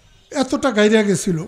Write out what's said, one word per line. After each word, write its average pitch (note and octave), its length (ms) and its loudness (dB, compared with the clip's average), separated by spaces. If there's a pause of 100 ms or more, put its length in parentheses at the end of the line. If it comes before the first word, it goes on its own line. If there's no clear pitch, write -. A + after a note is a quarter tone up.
(320)
এতটা C#4+ 380 -2
গাইরা G#3+ 320 4
গেছিল। F#3 460 -2